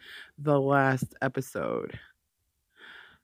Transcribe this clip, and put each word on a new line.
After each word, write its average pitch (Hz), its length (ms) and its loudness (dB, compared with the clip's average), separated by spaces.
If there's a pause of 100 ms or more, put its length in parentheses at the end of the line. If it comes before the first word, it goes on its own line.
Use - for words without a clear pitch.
(380)
the 147 220 2
last 135 640 2
episode. 76 760 -4 (1300)